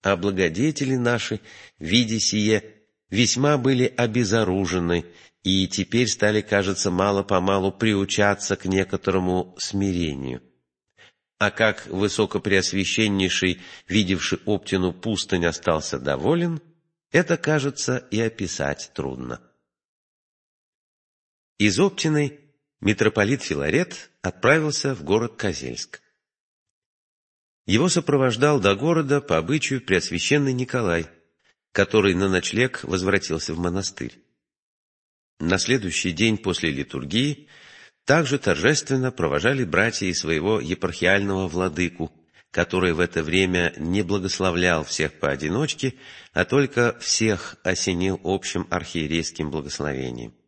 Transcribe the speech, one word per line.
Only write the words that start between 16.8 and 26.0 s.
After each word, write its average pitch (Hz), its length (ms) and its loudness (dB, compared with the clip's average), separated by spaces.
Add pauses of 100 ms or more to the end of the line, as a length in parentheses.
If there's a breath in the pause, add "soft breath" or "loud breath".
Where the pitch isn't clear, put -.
это, 175 260 2
кажется, 139 640 0 (120)
и 107 100 0
описать 90 720 -4
трудно». 64 480 -8 (2250)
Из 101 200 4
Оптиной 156 640 0 (400)
митрополит 107 640 2
Филарет 82 680 -2 (120)
отправился 139 720 0
в 82 100 -12
город 110 320 0
Козельск. 65 640 -6 (1700)